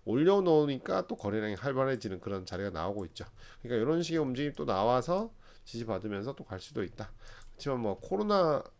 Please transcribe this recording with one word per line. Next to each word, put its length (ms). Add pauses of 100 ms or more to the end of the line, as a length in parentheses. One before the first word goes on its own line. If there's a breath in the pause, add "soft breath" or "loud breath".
올려놓으니까 1040
또 80
거래량이 400
활발해지는 640
그런 260
자리가 260
나오고 360
있죠. 180 (360 loud breath)
그러니까 220
이런 180
식의 180
움직임이 340
또 120
나와서 680 (320 soft breath)
지지받으면서 720
또 100
갈 140
수도 240
있다. 280 (400 loud breath)
그렇지만 280
뭐 200
코로나 640 (160)